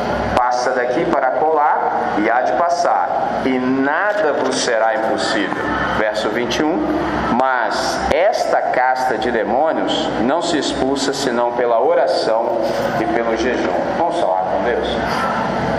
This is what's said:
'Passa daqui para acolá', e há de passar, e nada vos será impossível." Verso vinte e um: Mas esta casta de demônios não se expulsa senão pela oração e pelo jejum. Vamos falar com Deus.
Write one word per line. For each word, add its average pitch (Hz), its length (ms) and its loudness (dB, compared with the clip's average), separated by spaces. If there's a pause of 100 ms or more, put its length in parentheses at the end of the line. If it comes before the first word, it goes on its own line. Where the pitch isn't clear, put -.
(360)
'Passa 123 360 2
daqui 123 340 0
para 143 220 0
acolá', 151 960 0
e 110 60 2
há 123 120 2
de - 120 0
passar, - 920 0
e 131 140 2
nada 143 720 2
vos 127 240 0
será 113 380 2
impossível." 107 680 -2 (340)
Verso 107 320 0
vinte 117 280 -2
e 156 60 2
um: 160 160 2 (600)
Mas 127 600 0 (320)
esta - 300 0
casta 127 560 0
de - 120 -2
demônios 120 640 0 (300)
não 143 200 0
se 165 160 -2
expulsa 135 540 0
senão 120 400 0
pela 120 320 2
oração 123 760 2 (420)
e 110 120 0
pelo 113 220 0
jejum. 117 380 0 (240)
Vamos 165 240 0
falar 92 320 0
com 98 100 0
Deus. 117 240 0 (920)